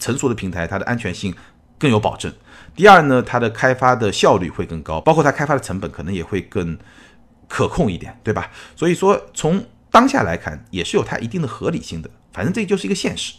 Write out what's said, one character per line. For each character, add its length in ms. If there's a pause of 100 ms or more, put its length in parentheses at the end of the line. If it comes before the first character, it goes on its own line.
成 180
熟 100
的 60
平 160
台， 160
它 100
的 80
安 140
全 160
性 180 (460)
更 100
有 120
保 160
证。 160 (420)
第 140
二 140
呢， 200
它 160
的 100
开 240
发 220
的 160
效 280
率 120
会 160
更 160
高， 180
包 140
括 80
它 80
开 160
发 80
的 60
成 180
本 140
可 100
能 100
也 120
会 180
更 340 (720)
可 220
控 220
一 60
点， 280
对 100
吧？ 160 (240)
所 140
以 40
说 400
从 320 (280)
当 160
下 160
来 120
看， 360
也 100
是 140
有 80
它 140
一 100
定 120
的 60
合 240
理 100
性 220
的。 80 (220)
反 120
正 80
这 140
就 100
是 120
一 20
个 60
现 200
实， 220